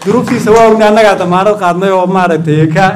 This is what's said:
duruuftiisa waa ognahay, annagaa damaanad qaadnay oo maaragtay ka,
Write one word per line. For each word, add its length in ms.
duruuftiisa 440
waa 180
ognahay, 220
annagaa 280
damaanad 420
qaadnay 320
oo 140
maaragtay 640
ka, 120